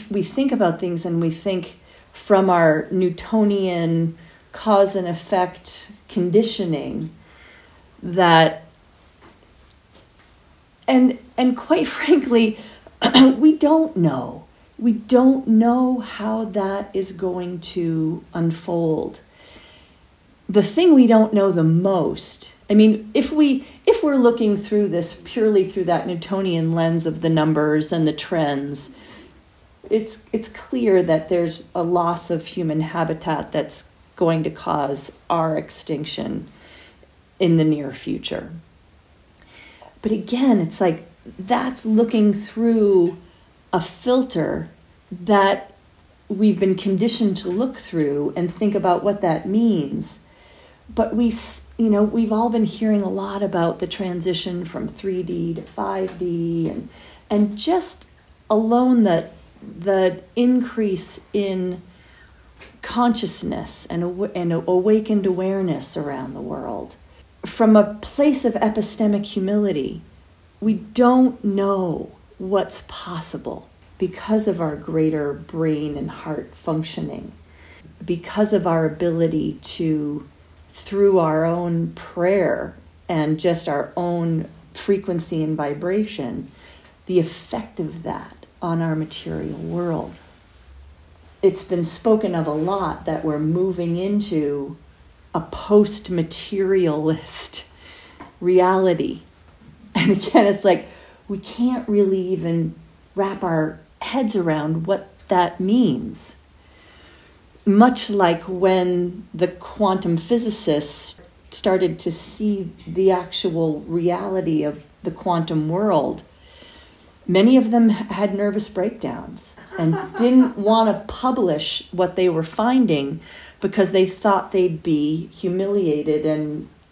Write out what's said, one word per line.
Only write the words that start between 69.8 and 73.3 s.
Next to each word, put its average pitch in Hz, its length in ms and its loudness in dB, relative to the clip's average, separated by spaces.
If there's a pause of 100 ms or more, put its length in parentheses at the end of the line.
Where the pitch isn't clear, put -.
we 214 140 2
don't 247 680 4
know 196 680 -2 (260)
what's 190 500 -2
possible - 800 -10 (300)